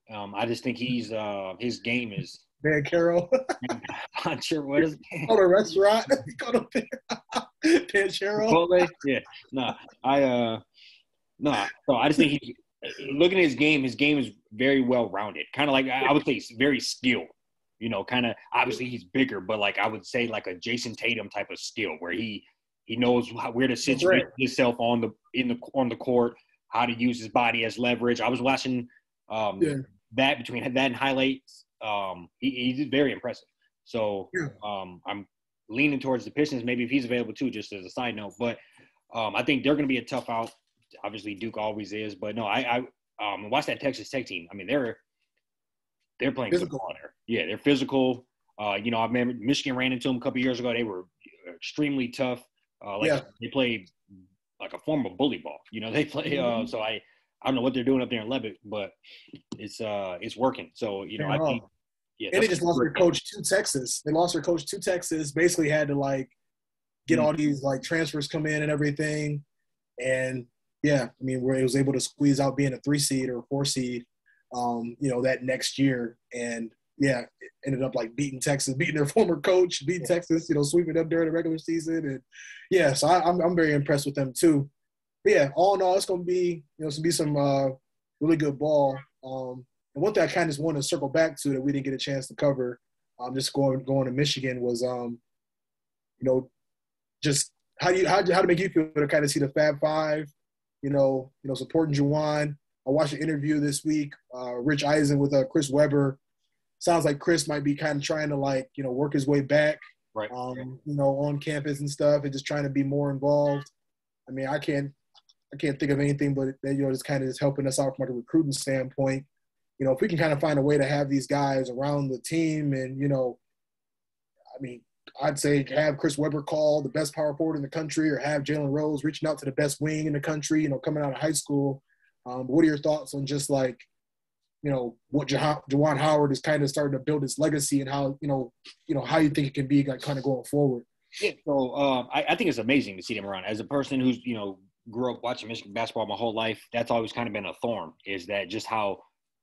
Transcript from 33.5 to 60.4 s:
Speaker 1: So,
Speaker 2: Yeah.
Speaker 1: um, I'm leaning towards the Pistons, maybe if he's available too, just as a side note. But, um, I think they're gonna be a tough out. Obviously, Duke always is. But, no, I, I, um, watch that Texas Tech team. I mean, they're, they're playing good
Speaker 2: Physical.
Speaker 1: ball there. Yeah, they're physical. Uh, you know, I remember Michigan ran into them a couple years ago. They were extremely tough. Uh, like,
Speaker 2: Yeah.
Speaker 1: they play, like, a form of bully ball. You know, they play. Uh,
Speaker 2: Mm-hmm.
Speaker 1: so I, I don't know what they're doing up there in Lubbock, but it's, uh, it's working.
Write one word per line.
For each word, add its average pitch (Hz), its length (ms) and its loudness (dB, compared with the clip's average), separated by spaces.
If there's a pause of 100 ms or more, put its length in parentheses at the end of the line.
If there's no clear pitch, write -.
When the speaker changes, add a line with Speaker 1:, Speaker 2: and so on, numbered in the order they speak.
Speaker 1:
So, 104 500 -4
Speaker 2:
Yeah. 175 140 -4 (160)
Speaker 1:
um, 95 420 -10
I'm 101 220 -10 (400)
leaning 139 320 0
towards 131 240 -2
the 104 80 -12
Pistons, 143 320 -2
maybe 123 220 -2
if 117 40 -6
he's 131 160 0
available 120 280 -2
too, 131 160 -2
just 107 240 -10
as 98 120 -12
a 90 40 -14
side 120 260 -6
note. 101 240 -10
But, 117 200 -2 (540)
um, 107 220 -2
I 117 80 0
think 131 200 2
they're 139 120 4
gonna 143 120 0
be 131 100 0
a 113 80 -6
tough 127 240 -6
out. 117 220 -4 (520)
Obviously, 104 320 -8
Duke 110 220 -8
always 107 340 -6
is. 107 240 -8
But, 104 200 -8
no, 113 100 -4
I, 120 400 0 (340)
I, 104 140 -6
um, 101 160 -10
watch 143 160 0
that 110 160 -6
Texas 127 280 -4
Tech 131 160 -6
team. 85 260 -12
I 95 40 -16
mean, 95 120 -12
they're, 123 300 -2 (1200)
they're 135 120 0
playing 123 200 -4
good 180 80 2
Speaker 2:
Physical. 165 200 -6
Speaker 1:
ball 78 140 -10
there. - 220 -18 (120)
Yeah, 110 200 -2
they're 101 100 -6
physical. 131 720 2 (320)
Uh, 104 220 -2
you 117 100 -2
know, 113 80 0
I 101 60 2
remember 123 340 0
Michigan 131 360 -2
ran 127 160 0
into 127 160 -4
them 127 100 0
a - 20 -4
couple 127 200 -4
years 127 200 0
ago. 120 120 -2
They 117 120 0
were 92 220 -6 (480)
extremely 135 560 -2
tough. 123 340 -4 (420)
Uh, 101 140 -8
like, 110 80 0
Speaker 2:
Yeah. 143 140 0 (200)
Speaker 1:
they 117 60 -10
play, 120 400 -2 (720)
like, 101 140 -12
a - 60 -10
form 147 260 -2
of 90 120 -10
bully 123 220 0
ball. 73 200 -14 (120)
You 110 100 -8
know, 113 100 -8
they 139 140 0
play. 151 320 -4
Uh, 135 60 -2
Speaker 2:
Mm-hmm. 117 240 0
Speaker 1:
so 117 140 -6
I, 107 200 -6 (400)
I - 60 -4
don't 131 80 0
know 120 60 0
what 127 120 0
they're 127 100 -2
doing 131 180 2
up 120 80 -4
there 117 120 -4
in 107 80 -8
Lubbock, 113 340 -6
but 104 280 -8 (680)
it's, 107 240 -12
uh, 101 400 -4
it's 110 160 -10
working. 127 380 -2